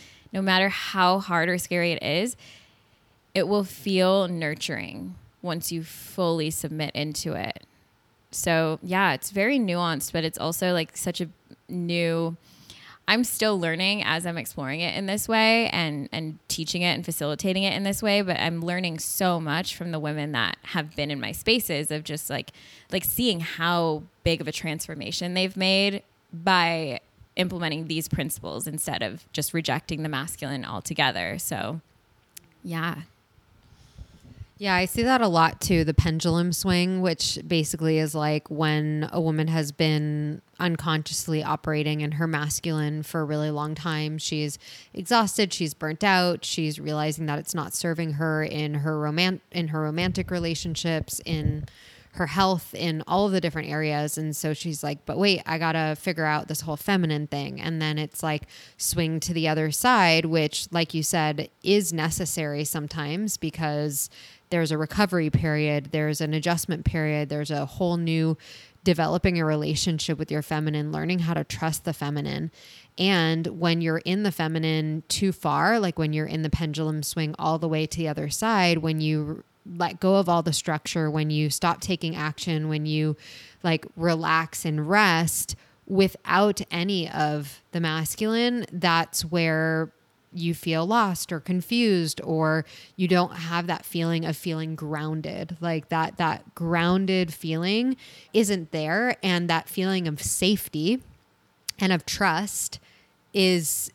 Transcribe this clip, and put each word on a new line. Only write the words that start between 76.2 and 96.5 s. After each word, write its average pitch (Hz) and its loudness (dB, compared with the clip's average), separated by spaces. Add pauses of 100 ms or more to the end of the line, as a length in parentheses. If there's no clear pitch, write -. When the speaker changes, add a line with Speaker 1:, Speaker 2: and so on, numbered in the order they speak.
Speaker 2:
in 160 -2
the 151 -2
pendulum 156 -2
swing 151 -2
all 160 0
the 165 0
way 156 0
to - -6
the 165 0
other 151 -2
side, 185 4
when 156 0
you 151 0 (320)
let 175 -2
go 190 6
of 190 4
all 170 4
the 156 0
structure, 156 -2
when 151 0
you 151 2
stop 170 0
taking 170 -2
action, 156 -2
when 151 -2
you, 156 0 (440)
like, 160 0 (120)
relax 160 2
and 151 -2
rest 175 2 (300)
without 196 2
any 175 -2
of 151 -2 (120)
the 170 -2
masculine, 214 0
that's 170 2
where 160 2 (400)
you 170 -2
feel 160 0
lost 202 2
or 160 -2
confused, 185 2
or 156 2 (320)
you 185 2
don't 175 4
have 170 -4
that 170 -4
feeling 165 0
of 160 -2
feeling 160 -4
grounded. 156 -6
Like, 165 -2
that, 160 0
that - -2